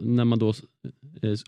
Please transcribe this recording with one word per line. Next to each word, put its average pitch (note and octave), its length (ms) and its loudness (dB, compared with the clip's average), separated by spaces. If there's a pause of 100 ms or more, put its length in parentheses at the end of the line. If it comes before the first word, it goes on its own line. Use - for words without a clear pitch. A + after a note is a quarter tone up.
när A#2+ 200 2
man A#2 140 2
då, A2 100 2 (720)
eh, G#2+ 120 -2 (140)